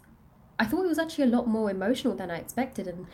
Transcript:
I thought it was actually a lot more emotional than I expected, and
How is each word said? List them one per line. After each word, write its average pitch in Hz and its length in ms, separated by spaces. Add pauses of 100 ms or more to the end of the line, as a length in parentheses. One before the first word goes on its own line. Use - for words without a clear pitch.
(580)
I 220 60
thought 320 200
it 359 40
was 311 100
actually 320 260
a 240 120
lot 240 100
more 220 240
emotional 196 440
than 185 160
I 165 80
expected, 233 480
and 175 260